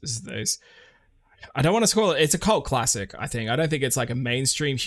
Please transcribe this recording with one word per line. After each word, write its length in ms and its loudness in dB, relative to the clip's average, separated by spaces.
is 180 -6
those, 380 -6
I 80 0
don't 100 6
wanna 140 4
call 240 4
it, 100 2
it's 140 4
a 40 -2
cult 260 2
classic, 520 -2
I 100 -6
think. 220 -4
I 60 2
don't 140 0
think 140 -2
it's, 140 0
like, 140 -2
a 40 -4
mainstream 600 -2
huge 100 -4